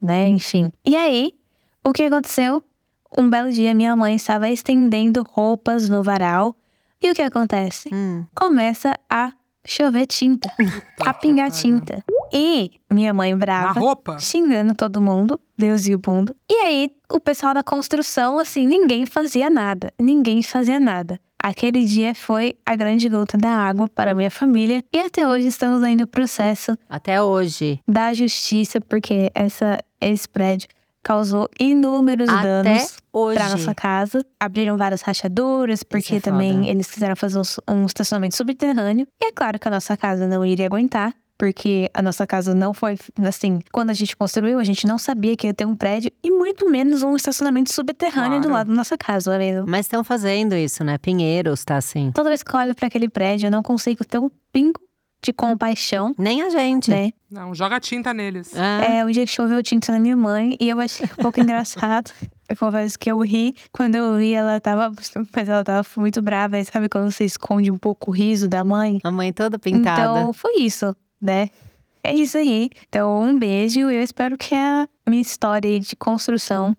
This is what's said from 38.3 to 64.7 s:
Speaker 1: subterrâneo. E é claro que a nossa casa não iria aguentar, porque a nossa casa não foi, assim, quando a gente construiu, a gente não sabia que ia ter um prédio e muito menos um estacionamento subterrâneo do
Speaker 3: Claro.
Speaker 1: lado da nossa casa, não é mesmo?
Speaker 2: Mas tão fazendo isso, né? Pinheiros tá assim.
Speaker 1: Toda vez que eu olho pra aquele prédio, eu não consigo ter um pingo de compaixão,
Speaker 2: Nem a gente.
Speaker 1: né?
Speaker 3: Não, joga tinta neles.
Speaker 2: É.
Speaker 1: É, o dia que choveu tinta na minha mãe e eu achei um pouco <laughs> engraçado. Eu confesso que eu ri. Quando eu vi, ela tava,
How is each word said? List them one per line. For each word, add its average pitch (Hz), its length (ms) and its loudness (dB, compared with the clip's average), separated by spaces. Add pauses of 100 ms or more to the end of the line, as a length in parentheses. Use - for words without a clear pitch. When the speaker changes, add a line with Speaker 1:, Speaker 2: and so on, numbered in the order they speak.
Speaker 1:
subterrâneo. 247 720 -2 (140)
E 453 80 -2
é 453 40 -8
claro 220 260 -4
que - 80 -6
a 220 40 -2
nossa 202 260 -2
casa 185 320 -2
não 185 160 0
iria 185 220 0
aguentar, 220 480 -2 (240)
porque 196 560 0
a 196 80 -2
nossa 190 240 -2
casa 185 280 0
não 190 200 2
foi, 208 240 -4 (280)
assim, 190 340 -2 (120)
quando 233 160 -2
a 220 60 0
gente 202 200 -4
construiu, 220 440 0
a 233 60 0
gente 196 220 0
não 220 120 0
sabia 226 400 -2
que - 80 -4
ia 202 80 0
ter 208 100 -4
um 220 100 0
prédio 214 380 -2 (100)
e 339 80 0
muito 381 380 2
menos 277 340 2
um 277 140 2
estacionamento 269 560 0
subterrâneo 277 640 -2
do 294 100 0
Speaker 3:
Claro. 294 40 0
Speaker 1:
lado 220 160 0
da 220 60 2
nossa 240 240 0
casa, 190 320 -2
não 190 60 0
é 190 160 0
mesmo? 190 140 -2
Speaker 2:
Mas 190 220 -2
tão 233 160 -2
fazendo 208 500 0
isso, 160 300 -2
né? 147 140 -2
Pinheiros 165 640 0
tá 139 140 0
assim. 135 340 -2
Speaker 1:
Toda 302 160 0
vez 302 140 -2
que - 120 -10
eu 262 60 2
olho 247 140 -2
pra 247 140 -4
aquele 233 200 -2
prédio, 202 380 -2
eu 202 40 2
não 214 120 0
consigo 233 420 -2
ter - 140 -4
um 269 120 -2 (220)
pingo 302 260 2 (440)
de 247 120 -2
compaixão, 226 840 -2
Speaker 2:
Nem 220 220 0
a 359 80 -2
gente. 262 420 0
Speaker 1:
né? 202 220 2 (180)
Speaker 3:
Não, 185 240 -12
joga 196 240 -2
tinta 240 360 -6
neles. 196 420 -8
Speaker 2:
É. 208 440 0
Speaker 1:
É, 226 40 0
o 226 80 0
dia 240 140 0
que - 60 -6
choveu 240 300 0
tinta 226 300 -2
na 226 80 0
minha 240 160 2
mãe 220 420 0
e 240 120 -2
eu 233 100 -2
achei 240 260 -6
um - 160 -6
pouco 233 180 -2
<laughs> - 0 -
engraçado. 233 720 -2 (380)
Eu 214 80 -6
confesso 214 420 -2
que - 120 -4
eu 220 100 0
ri. 226 340 0 (160)
Quando 233 260 0
eu 226 200 0
vi, 220 160 2
ela 220 280 0
tava, 214 300 0 (460)